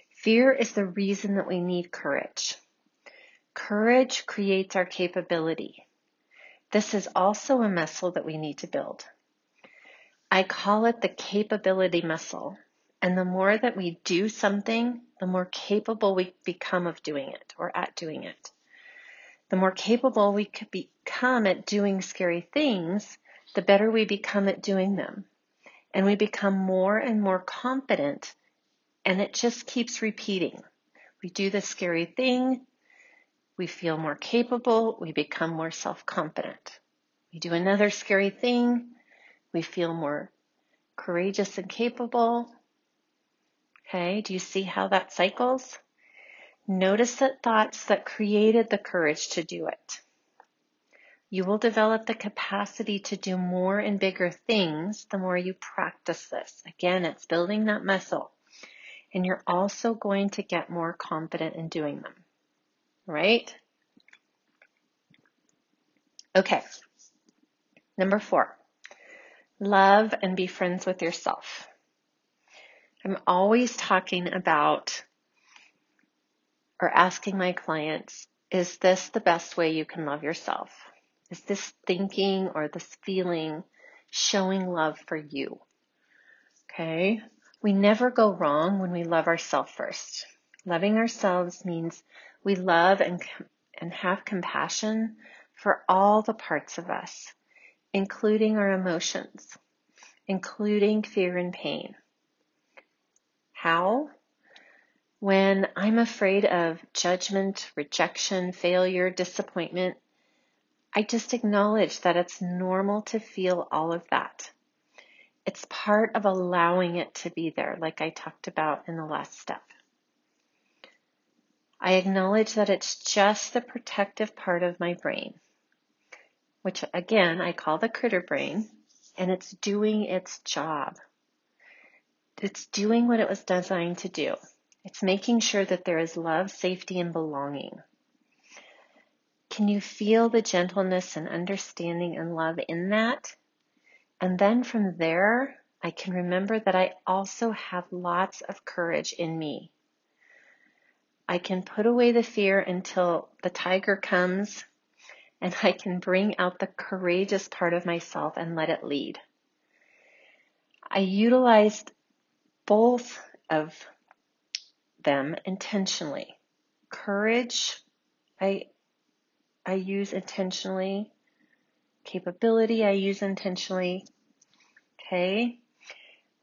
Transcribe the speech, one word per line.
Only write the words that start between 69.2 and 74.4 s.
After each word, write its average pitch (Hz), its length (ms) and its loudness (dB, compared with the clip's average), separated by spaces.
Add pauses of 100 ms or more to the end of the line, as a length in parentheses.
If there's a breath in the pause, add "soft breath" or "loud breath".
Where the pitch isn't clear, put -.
love 202 600 6
and 185 140 0
be 185 100 0
friends 180 400 -2
with 185 160 -2
yourself. - 640 -6 (1400 soft breath)
I'm 196 220 -4
always 214 500 4
talking 185 560 0
about 156 720 0 (1800 soft breath)